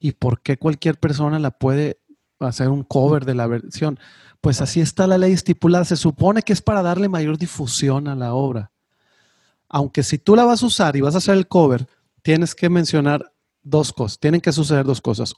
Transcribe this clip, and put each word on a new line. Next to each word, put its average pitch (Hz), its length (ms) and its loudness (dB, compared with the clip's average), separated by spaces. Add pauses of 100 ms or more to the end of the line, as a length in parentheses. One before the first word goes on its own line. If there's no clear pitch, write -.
¿y 143 120 -2
por 120 280 -4
qué 139 180 -4
cualquier 156 400 -2
persona 151 400 -2
la 147 120 -2
puede 135 480 -2 (420)
hacer 127 280 -4
un 139 140 -2
cover 139 440 2
de 131 80 -2
la 120 120 -2
versión?". 127 520 -6 (420)
Pues 135 220 0
así 139 180 -2
está 165 260 0
la 185 120 2
ley 185 140 4
estipulada, 175 520 2
se 170 120 -2
supone 180 460 0
que - 120 -2
es - 80 -2
para 208 200 0
darle 180 260 0
mayor 156 280 -2
difusión 143 720 -4
a 139 60 -6
la 123 200 -6
obra. 127 360 -4 (1000)
Aunque 143 360 -2
si - 140 -4
tú 208 180 4
la 240 80 6
vas 240 180 2
a 254 40 2
usar 180 280 0
y 139 60 0
vas 143 160 0
a - 20 0
hacer 196 180 2
el 190 120 0
cover, 131 400 2 (340)
tienes 160 320 0
que 175 140 0
mencionar 156 640 0 (320)
dos 147 280 0
cosas, - 280 -6
tienen 165 200 2
que 165 120 0
suceder 143 320 0
dos 135 160 -2
cosas. 120 360 -4